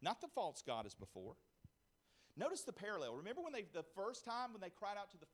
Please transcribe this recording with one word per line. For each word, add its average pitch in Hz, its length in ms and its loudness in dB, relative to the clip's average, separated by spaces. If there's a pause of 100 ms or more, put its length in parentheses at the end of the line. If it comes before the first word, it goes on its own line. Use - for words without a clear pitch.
not 190 180 4
the 349 60 -4
false 180 340 2
God 113 240 2
as 101 80 -6
before. 98 400 -8 (1040)
Notice 294 240 4
the 254 100 -2
parallel. 165 460 0
Remember 220 240 -2
when 330 100 -2
they, 226 220 0
the 165 100 0 (100)
first 247 300 0
time 240 300 0
when 214 80 -6
they 185 80 -2
cried 202 280 -2
out 202 140 -4
to 180 60 -18
the 160 160 -14